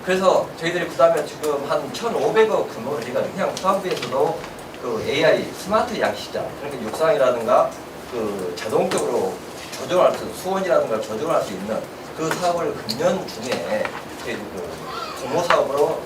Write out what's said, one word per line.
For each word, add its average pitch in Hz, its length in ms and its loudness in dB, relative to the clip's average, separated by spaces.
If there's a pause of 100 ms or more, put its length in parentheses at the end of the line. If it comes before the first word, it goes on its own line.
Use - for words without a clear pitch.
그래서 185 420 4 (120)
저희들이 165 300 -2
그다음에 165 380 6
지금 147 420 -2
한 - 240 -2
천오백억 220 840 2
규모로 - 280 -4
해가지고 131 320 -2
그냥 175 220 -2
수산부에서도 180 800 0 (440)
그 113 240 -2
에이아이 151 460 4
스마트 214 480 0
양식장, - 480 -2 (120)
그러니까 - 300 -6
육상이라든가 127 800 4 (400)
그 101 460 -4
자동적으로 - 760 0 (420)
조종할 131 400 4
수, - 180 -6
수온이라든가 170 680 2
조종할 143 420 0
수 - 100 -4
있는 98 280 -4 (360)
그 160 200 -2
사업을 165 380 0
금년 156 540 0
중에 110 560 -2 (400)
저희들 113 160 -6 (140)
그 - 680 -8
공모 - 200 0
사업으로 - 640 2